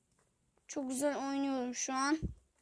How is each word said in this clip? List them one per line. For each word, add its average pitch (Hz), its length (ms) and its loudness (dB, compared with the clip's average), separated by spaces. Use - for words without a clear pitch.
çok 269 200 -4
güzel 269 400 0
oynuyorum 269 460 0
şu - 180 -2
an. 277 260 4